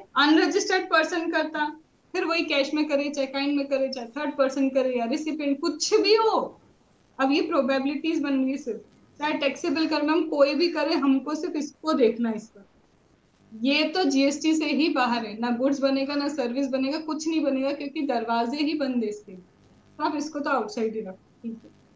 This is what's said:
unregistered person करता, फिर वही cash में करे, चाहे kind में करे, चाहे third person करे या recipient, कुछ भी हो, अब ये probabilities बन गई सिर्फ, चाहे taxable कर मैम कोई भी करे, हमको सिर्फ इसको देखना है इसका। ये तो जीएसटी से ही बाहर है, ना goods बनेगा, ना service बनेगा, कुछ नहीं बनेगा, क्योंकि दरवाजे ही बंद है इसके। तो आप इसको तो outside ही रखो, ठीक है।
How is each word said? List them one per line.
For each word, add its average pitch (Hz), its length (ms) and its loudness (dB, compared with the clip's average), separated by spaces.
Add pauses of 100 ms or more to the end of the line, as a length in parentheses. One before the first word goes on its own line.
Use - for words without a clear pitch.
(180)
unregistered 349 720 4
person 339 420 2
करता, 311 360 -2 (460)
फिर 370 120 -2
वही 330 180 0
cash 277 300 0
में 302 160 2
करे, 285 200 0
चाहे 277 180 -2
kind 277 300 -2
में 269 100 -2
करे, 269 220 0
चाहे 240 180 -8
third 285 300 -6
person 269 320 2
करे 262 280 2
या 233 80 0
recipient, 285 560 -2
कुछ - 320 -2
भी 427 220 6
हो, 440 460 0 (580)
अब 269 120 2
ये 311 100 4
probabilities 285 800 0
बन 269 240 0
गई 269 120 -2
सिर्फ, 208 220 -8 (400)
चाहे 302 140 -2
taxable 294 540 0
कर 302 140 0
मैम 311 280 2
कोई 285 260 4
भी 339 160 2
करे, 311 240 0
हमको 269 400 2
सिर्फ 339 200 -6
इसको 311 380 -4
देखना 233 360 2
है 214 60 -4
इसका। 202 300 -14 (840)
ये 269 380 0
तो 370 160 0
जीएसटी 277 500 2
से 302 160 0
ही 294 180 2
बाहर 240 360 0
है, 208 140 -10
ना 233 180 -2
goods 269 220 0
बनेगा, 269 360 0
ना 285 140 0
service 262 380 -2
बनेगा, 262 340 -2
कुछ 311 260 -6
नहीं 320 160 0
बनेगा, 269 300 0
क्योंकि 294 340 -8
दरवाजे 233 500 -2
ही 311 160 0
बंद 254 300 -2
है 208 60 -2
इसके। 208 240 -12
तो - 720 -14
आप 302 120 -2
इसको 285 240 -6
तो 285 100 -4
outside 226 460 -2
ही 220 60 -4
रखो, 185 160 -12 (260)
ठीक 226 200 -10
है। - 80 -20 (240)